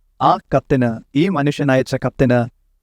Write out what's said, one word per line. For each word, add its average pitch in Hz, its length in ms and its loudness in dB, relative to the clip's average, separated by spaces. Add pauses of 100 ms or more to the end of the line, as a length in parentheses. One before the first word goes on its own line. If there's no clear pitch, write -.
(220)
ആ 151 140 4
കത്തിന്, 131 560 -2 (240)
ഈ 151 120 2
മനുഷ്യൻ 143 440 -2
അയച്ച 131 240 0
കത്തിന് 123 680 0 (220)